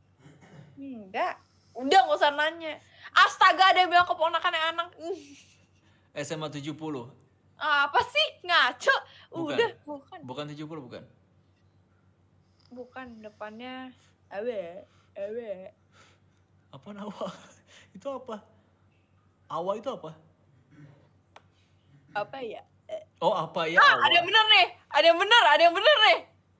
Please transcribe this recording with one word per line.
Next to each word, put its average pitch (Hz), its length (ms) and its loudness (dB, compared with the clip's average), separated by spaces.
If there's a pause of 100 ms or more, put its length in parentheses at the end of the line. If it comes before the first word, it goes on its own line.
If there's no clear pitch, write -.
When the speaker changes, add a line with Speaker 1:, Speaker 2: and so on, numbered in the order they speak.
(800)
Speaker 1:
Enggak. 254 640 -8 (320)
Udah, 269 320 4
nggak 302 100 0
usah 302 160 2
nanya. 311 460 -6 (340)
Astaga, 381 640 4
ada 370 80 4
yang 349 80 0
bilang 349 160 4
keponakan 330 480 -2
yang 320 120 -2 (120)
anak. 339 100 -8 (1300)
Speaker 2:
S 147 180 -10
M 156 120 -8
A 151 40 -8
tujuh 143 300 -10
puluh. 147 320 -10 (480)
Speaker 1:
Ah, 285 320 0
apa 339 140 2
sih? 605 220 -2 (200)
Ngaco. 320 480 0 (380)
Speaker 2:
Bukan. 330 260 -6
Speaker 1:
Udah, 453 120 0 (120)
bukan. 294 400 -18
Speaker 2:
Bukan 127 220 -12 (100)
tujuh 151 160 -14
puluh, 151 160 -14
bukan. 104 160 -18 (1700)
Speaker 1:
Bukan, 247 560 -18
depannya 247 640 -16 (400)
awe, 214 300 -6 (580)
awe. 214 320 -10 (1200)
Speaker 2:
Apa - 240 -20
nama? 202 320 -12 (320)
<laughs> - 380 -20
Itu 190 160 -18
apa? 247 260 -12 (1120)
Awa 175 240 -6
itu 226 140 -10
apa? 196 240 -12 (2000)
Speaker 1:
Apa 208 240 -10
ya? 220 240 -14 (240)
Eh. - 160 -14 (160)
Speaker 2:
Oh, 185 160 0
apa 160 320 -4
ya? 165 80 -2
Speaker 1:
Ah, - 200 8
Speaker 2:
Awa. 285 120 0
Speaker 1:
ada 339 120 4
yang 349 40 -4
bener 427 240 2
nih. 392 180 6 (220)
Ada 302 240 2
yang 330 80 2
bener, 427 240 6
ada 302 240 6
yang 339 80 2
bener 494 200 6 (120)
nih. 330 100 4 (420)